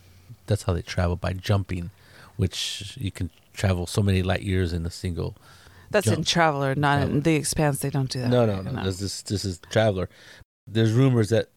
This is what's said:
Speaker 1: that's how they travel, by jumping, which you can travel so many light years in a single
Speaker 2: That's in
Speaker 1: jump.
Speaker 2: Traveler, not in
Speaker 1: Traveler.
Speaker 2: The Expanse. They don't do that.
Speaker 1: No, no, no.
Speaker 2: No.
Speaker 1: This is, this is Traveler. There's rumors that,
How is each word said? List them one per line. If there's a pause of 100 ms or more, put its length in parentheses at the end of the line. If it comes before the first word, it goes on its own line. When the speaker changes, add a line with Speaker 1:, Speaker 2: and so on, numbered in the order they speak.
(480)
Speaker 1:
that's
how
they
travel,
by
jumping, (480)
which
you
can (240)
travel
so
many
light
years
in
a
single (540)
Speaker 2:
That's
in
Speaker 1:
jump.
Speaker 2:
Traveler,
not
in
Speaker 1:
Traveler.
Speaker 2:
The
Expanse.
They
don't
do
that.
Speaker 1:
No,
no,
no.
Speaker 2:
No.
Speaker 1:
This
is,
this
is (120)
Traveler. (600)
There's
rumors
that,